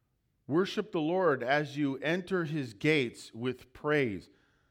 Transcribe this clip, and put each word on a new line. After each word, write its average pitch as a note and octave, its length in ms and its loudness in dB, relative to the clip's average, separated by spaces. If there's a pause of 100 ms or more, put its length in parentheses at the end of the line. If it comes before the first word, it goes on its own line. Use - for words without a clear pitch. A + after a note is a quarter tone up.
(460)
"Worship F#3 460 0
the F3 80 -2
Lord D#3 420 2
as C3+ 340 0
you C#3 220 0
enter F3+ 460 -2
his C#3+ 300 -4
gates D3+ 600 0
with A#2+ 400 -6
praise." C3 560 0 (400)